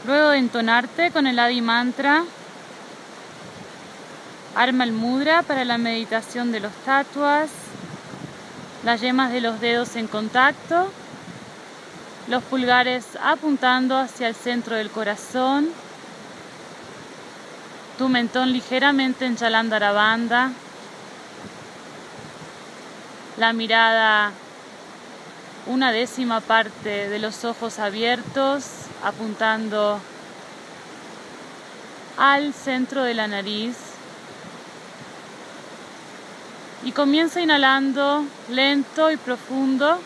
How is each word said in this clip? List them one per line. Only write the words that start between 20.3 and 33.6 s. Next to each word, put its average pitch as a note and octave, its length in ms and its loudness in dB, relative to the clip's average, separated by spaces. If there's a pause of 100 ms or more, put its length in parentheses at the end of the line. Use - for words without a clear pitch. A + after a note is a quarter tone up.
la A3+ 160 6
mirada A3+ 800 6 (1300)
una B3+ 260 4
décima A#3 480 0
parte G#3+ 680 0
de G#3 120 -2
los A3 240 -4
ojos A#3 340 -4
abiertos, A#3+ 840 0 (400)
apuntando G#3+ 960 0 (2250)
al C#4 360 4
centro C4 520 -2
de A#3+ 100 0
la A3 140 0
nariz. G#3 480 -4 (3000)